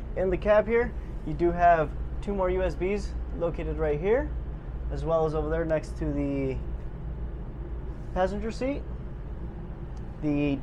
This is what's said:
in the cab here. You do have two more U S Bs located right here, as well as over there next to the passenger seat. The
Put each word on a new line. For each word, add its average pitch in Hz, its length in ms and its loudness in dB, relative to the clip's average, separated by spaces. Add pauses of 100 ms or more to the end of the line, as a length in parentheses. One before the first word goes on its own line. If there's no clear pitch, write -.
(160)
in 185 140 2
the 180 60 4
cab 208 300 6
here. 233 260 2 (340)
You 156 80 -2
do 170 160 4
have 170 400 6 (300)
two 202 140 -2
more 190 160 2
U 185 120 2
S 175 120 2
Bs 190 340 0 (300)
located 160 400 -2
right 151 220 2
here, 240 300 2 (640)
as 143 120 -2
well 160 220 4
as 156 80 0
over 151 140 0
there 165 160 0
next 156 340 0
to 156 140 0
the 139 440 0 (1600)
passenger 196 360 0
seat. 269 320 -2 (1400)
The 147 400 2